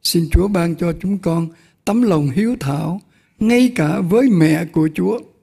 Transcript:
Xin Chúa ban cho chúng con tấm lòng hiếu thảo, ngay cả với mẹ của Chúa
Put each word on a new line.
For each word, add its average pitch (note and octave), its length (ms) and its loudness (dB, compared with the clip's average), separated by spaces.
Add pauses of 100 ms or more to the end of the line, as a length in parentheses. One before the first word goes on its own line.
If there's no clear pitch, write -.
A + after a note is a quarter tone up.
Xin E3+ 280 -2
Chúa F3+ 160 2
ban E3+ 280 -2
cho E3+ 260 -4
chúng G3 160 -4
con E3 320 -2 (360)
tấm A#3 160 0
lòng D#3+ 280 2
hiếu G#3+ 300 -2
thảo, D#3 420 -6 (380)
ngay B3 360 4
cả F3 260 0
với A3 280 2
mẹ D#3+ 360 2
của D#3 300 0
Chúa G3+ 240 -2 (240)